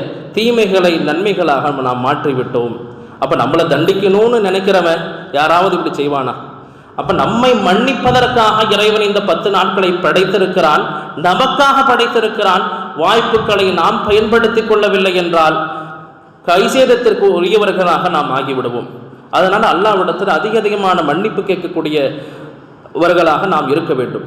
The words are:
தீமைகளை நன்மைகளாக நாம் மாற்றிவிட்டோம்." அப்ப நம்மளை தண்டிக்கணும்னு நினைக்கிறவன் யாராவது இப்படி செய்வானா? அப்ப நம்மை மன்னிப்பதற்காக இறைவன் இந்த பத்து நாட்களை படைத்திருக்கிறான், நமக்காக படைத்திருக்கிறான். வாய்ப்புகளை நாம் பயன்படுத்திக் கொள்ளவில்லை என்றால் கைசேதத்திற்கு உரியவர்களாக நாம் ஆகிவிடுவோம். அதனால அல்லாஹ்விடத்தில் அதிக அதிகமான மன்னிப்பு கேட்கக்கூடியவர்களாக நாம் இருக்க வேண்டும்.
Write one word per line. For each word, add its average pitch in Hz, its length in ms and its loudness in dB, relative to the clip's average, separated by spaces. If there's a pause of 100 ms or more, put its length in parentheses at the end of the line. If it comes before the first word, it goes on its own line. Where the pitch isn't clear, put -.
(320)
தீமைகளை 196 640 2
நன்மைகளாக 156 760 0
நாம் 127 360 -4
மாற்றிவிட்டோம்." 127 680 -2 (420)
அப்ப 156 180 0
நம்மளை 147 300 0
தண்டிக்கணும்னு 196 760 2
நினைக்கிறவன் 185 920 -2
யாராவது 170 440 2
இப்படி 160 200 -4
செய்வானா? 143 380 -2 (640)
அப்ப 147 160 -4
நம்மை 220 420 2
மன்னிப்பதற்காக 220 1160 0
இறைவன் 214 300 2
இந்த 202 220 0
பத்து 175 280 0
நாட்களை 185 420 0
படைத்திருக்கிறான், 180 880 0 (340)
நமக்காக 262 680 2
படைத்திருக்கிறான். 220 760 0 (340)
வாய்ப்புகளை 214 720 2
நாம் 190 360 0
பயன்படுத்திக் 220 640 2
கொள்ளவில்லை 196 460 2
என்றால் 165 560 0 (760)
கைசேதத்திற்கு 226 720 2
உரியவர்களாக 180 880 2
நாம் 143 280 -2
ஆகிவிடுவோம். 127 500 -4 (440)
அதனால 185 420 2
அல்லாஹ்விடத்தில் 185 540 0
அதிக 202 320 0
அதிகமான 202 440 0
மன்னிப்பு 185 400 -2
கேட்கக்கூடியவர்களாக 160 2000 -2
நாம் 151 220 -2
இருக்க 156 260 -2
வேண்டும். 117 320 -6